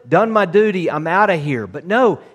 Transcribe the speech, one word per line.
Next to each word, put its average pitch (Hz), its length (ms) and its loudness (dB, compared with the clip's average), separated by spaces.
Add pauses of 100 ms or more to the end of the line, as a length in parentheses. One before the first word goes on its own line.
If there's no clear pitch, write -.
Done 202 240 2
my 208 140 2
duty. 185 440 0
I'm 151 160 -6
outta 190 300 2
here." 139 320 -4
But 117 180 -14
no, 214 340 0 (160)